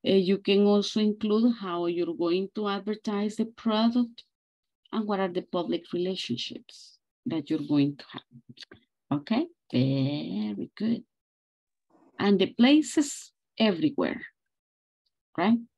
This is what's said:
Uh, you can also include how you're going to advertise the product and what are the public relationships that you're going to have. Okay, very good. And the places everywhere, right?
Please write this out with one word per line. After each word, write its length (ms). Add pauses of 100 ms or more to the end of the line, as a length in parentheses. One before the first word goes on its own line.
Uh, 60
you 280
can 260
also 340
include 600
how 240
you're 300
going 400
to 120
advertise 720
the 80
product 760 (680)
and 160
what 140
are 80
the 140
public 400 (100)
relationships 1040 (280)
that 240
you're 180
going 300
to 160
have. 1040
Okay, 260 (260)
very 1040
good. 260 (1160)
And 200
the 80
places 840 (280)
everywhere, 640 (1160)
right? 200 (200)